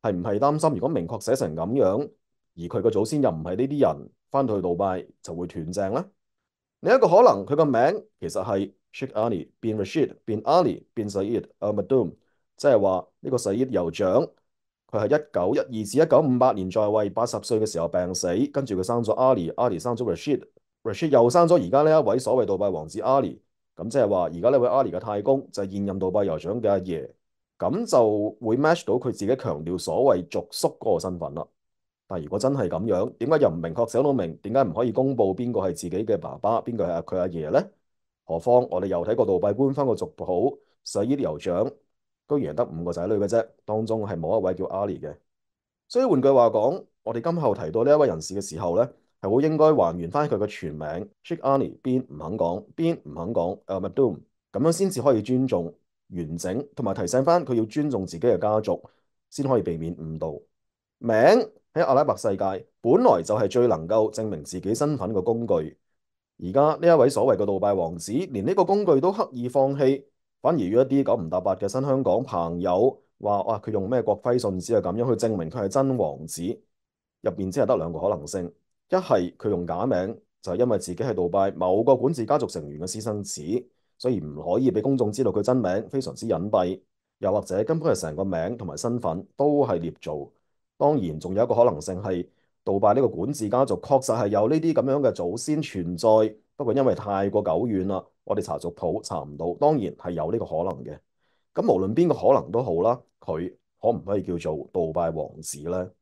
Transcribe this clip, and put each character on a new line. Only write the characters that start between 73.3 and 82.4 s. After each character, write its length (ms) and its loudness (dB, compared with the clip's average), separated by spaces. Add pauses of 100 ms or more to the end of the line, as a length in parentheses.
「哇， 160 -2
佢 100 -8
用 180 -2
咩 140 0
國 140 0
徽 200 0
信 240 -2
紙 160 0
啊？」 60 4
噉 140 -4
樣 100 -2
去 200 0
證 100 0
明 120 -4
佢 160 -6
係 40 -2
真 280 0
王 300 -4
子， 160 -10 (800)
入 80 -2
邊 220 -6
只 80 -2
係 60 2
得 100 4
兩 160 -4
個 80 -8
可 80 0
能 180 -2
性： 260 -8 (360)
一 80 0
係 400 0
佢 120 -4
用 160 0
假 220 -4
名， 320 -2 (240)
就 100 -6
係 40 -2
因 120 2
為 100 2
自 160 -6
己 100 -6
係 100 -2
杜 140 -2
拜 240 0
某 320 0
個 100 6
管 180 0
治 140 -4
家 100 0
族 100 0